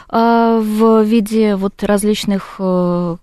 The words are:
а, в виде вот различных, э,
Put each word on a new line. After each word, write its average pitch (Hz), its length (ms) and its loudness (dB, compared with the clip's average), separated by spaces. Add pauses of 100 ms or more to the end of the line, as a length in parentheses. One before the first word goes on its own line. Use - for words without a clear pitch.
а, 233 520 2
в 220 440 2
виде 214 520 0
вот 190 280 -6
различных, 208 720 -2
э, 175 640 -2